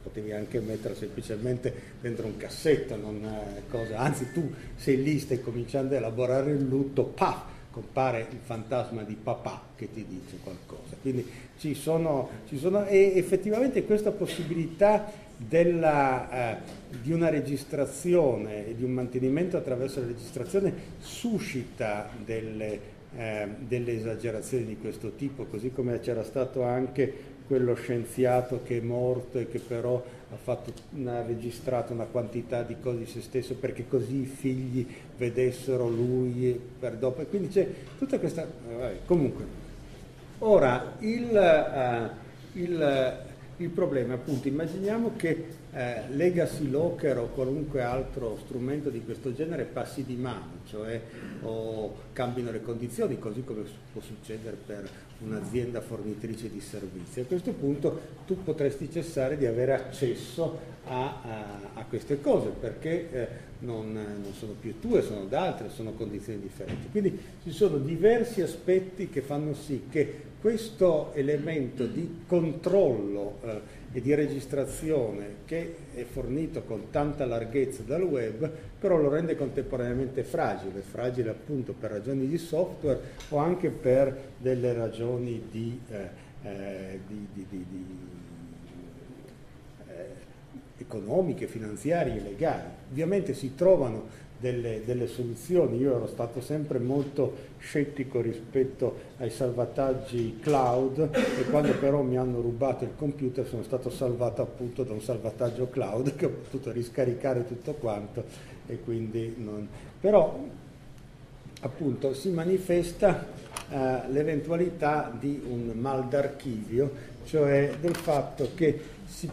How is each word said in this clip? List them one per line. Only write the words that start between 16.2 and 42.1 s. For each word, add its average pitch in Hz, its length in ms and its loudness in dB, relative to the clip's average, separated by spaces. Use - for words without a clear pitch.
eh, 98 40 -4
di 143 100 0
una 165 160 6
registrazione 135 1400 2
e 117 80 -6
di 120 80 -2
un 127 80 2
mantenimento 131 640 2
attraverso 135 440 -2
la 120 60 -2
registrazione 170 640 0
suscita 117 1080 -2
delle, 107 540 -4
eh, 107 320 -2
delle 120 380 -2
esagerazioni 110 680 -2
di 107 140 -6
questo 107 380 -6
tipo, 135 300 -6
così 117 260 -4
come 120 260 0
c'era 113 240 -2
stato 131 400 -2
anche 127 680 0
quello 127 260 4
scienziato 123 920 2
che 120 140 0
è - 20 -2
morto 123 580 0
e 113 100 -2
che 117 100 -4
però 120 440 0
ha - 40 -12
fatto - 360 -4
una, 123 260 -2
ha 120 80 -2
registrato 117 680 -2
una 117 120 -2
quantità 117 580 -2
di 113 180 -6
cose 120 180 0
di 113 80 -6
se 117 140 -10
stesso 127 340 -4
perché 120 320 -4
così 127 360 0
i 123 40 -4
figli 131 600 -2
vedessero 123 680 2
lui 123 720 2
per 117 160 -2
dopo, 127 280 0
e 143 40 -6
quindi 190 220 0
c'è 196 200 4
tutta - 220 0
questa, 160 240 -2
eh, - 300 -10
vabbè, 117 300 -4
comunque. 147 400 4
Ora, - 640 8
il, 233 360 2
eh, 135 1200 6